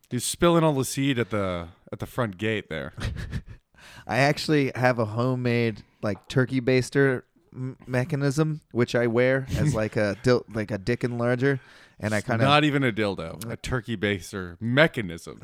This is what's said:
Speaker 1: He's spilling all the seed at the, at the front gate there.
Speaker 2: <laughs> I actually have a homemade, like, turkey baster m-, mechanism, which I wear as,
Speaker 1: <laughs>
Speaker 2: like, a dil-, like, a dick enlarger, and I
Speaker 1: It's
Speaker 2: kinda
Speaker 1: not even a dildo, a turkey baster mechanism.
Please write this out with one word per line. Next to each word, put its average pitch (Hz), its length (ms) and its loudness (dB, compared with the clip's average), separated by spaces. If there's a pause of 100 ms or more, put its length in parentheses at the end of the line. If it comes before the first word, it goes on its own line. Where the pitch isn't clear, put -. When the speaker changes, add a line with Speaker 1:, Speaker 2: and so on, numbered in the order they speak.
(120)
Speaker 1:
He's 123 140 -2
spilling 170 380 4
all 156 100 4
the 131 120 0
seed 139 320 0
at 113 140 -2
the, 90 380 -2 (220)
at 107 80 -12
the 107 60 -6
front 107 320 -6
gate 107 320 -2
there. 76 240 -8 (580)
Speaker 2:
<laughs> - 560 -20
I 110 120 -2
actually 143 560 2
have 123 240 2
a 113 60 2
homemade, 120 760 -2 (200)
like, 104 240 -6
turkey 131 340 0
baster 131 640 2 (280)
m-, 131 260 -10 (100)
mechanism, 143 720 0 (100)
which 117 220 0
I 120 140 2
wear 127 400 2 (100)
as, 143 180 2
Speaker 1:
<laughs> - 0 -
Speaker 2:
like, 110 200 -2
a 104 260 0
dil-, 123 320 4
like, 107 160 -2
a 110 80 -4
dick 113 240 -2
enlarger, 123 580 0 (400)
and 107 140 -2
I 107 60 0
Speaker 1:
It's - 80 -10
Speaker 2:
kinda 113 180 2
Speaker 1:
not 147 180 6
even 143 200 2
a 123 80 2
dildo, 87 600 -4
a 120 60 -10
turkey 117 400 -4
baster 92 640 -4
mechanism. 113 840 0